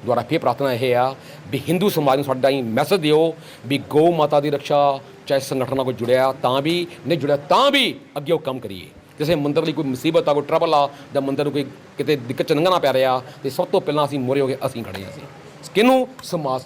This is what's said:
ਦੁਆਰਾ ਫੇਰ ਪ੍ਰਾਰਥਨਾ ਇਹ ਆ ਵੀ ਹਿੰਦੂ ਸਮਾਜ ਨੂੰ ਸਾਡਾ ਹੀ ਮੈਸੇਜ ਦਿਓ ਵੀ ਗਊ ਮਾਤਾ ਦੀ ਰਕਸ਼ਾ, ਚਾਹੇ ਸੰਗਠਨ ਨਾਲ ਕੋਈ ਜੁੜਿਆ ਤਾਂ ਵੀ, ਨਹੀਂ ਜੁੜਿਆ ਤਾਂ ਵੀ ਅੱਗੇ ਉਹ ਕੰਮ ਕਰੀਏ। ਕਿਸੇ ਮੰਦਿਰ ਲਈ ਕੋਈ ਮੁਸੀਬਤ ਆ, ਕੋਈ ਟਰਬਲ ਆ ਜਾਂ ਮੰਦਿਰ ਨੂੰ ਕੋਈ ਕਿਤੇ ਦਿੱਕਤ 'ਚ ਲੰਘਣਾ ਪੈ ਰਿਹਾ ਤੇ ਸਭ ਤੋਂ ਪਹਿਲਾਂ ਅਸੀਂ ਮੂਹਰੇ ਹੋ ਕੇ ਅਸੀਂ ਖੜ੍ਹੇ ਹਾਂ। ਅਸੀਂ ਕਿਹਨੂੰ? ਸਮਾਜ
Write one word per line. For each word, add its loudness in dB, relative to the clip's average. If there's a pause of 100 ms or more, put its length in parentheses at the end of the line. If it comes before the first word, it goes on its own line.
ਦੁਆਰਾ 0
ਫੇਰ -2
ਪ੍ਰਾਰਥਨਾ -2
ਇਹ 0
ਆ 0 (340)
ਵੀ -4
ਹਿੰਦੂ 2
ਸਮਾਜ 2
ਨੂੰ 0
ਸਾਡਾ 0
ਹੀ 0
ਮੈਸੇਜ 0
ਦਿਓ 2 (320)
ਵੀ -2
ਗਊ 4
ਮਾਤਾ 2
ਦੀ -2
ਰਕਸ਼ਾ, 2 (260)
ਚਾਹੇ 0
ਸੰਗਠਨ -4
ਨਾਲ 0
ਕੋਈ -2
ਜੁੜਿਆ 2
ਤਾਂ 0
ਵੀ, -2 (200)
ਨਹੀਂ 0
ਜੁੜਿਆ 0
ਤਾਂ 4
ਵੀ 0 (160)
ਅੱਗੇ -4
ਉਹ 2
ਕੰਮ -6
ਕਰੀਏ। -12 (320)
ਕਿਸੇ 0
ਮੰਦਿਰ 0
ਲਈ -2
ਕੋਈ -2
ਮੁਸੀਬਤ 0
ਆ, 4
ਕੋਈ 0
ਟਰਬਲ 0
ਆ 4 (260)
ਜਾਂ 0
ਮੰਦਿਰ -2
ਨੂੰ -4
ਕੋਈ -2 (320)
ਕਿਤੇ 0
ਦਿੱਕਤ -4
'ਚ 0
ਲੰਘਣਾ 2
ਪੈ 2
ਰਿਹਾ 2 (200)
ਤੇ -4
ਸਭ -4
ਤੋਂ 0
ਪਹਿਲਾਂ -2
ਅਸੀਂ -4
ਮੂਹਰੇ 0
ਹੋ 2
ਕੇ -2 (100)
ਅਸੀਂ -6
ਖੜ੍ਹੇ -12
ਹਾਂ। -14
ਅਸੀਂ -16 (520)
ਕਿਹਨੂੰ? 4 (140)
ਸਮਾਜ -4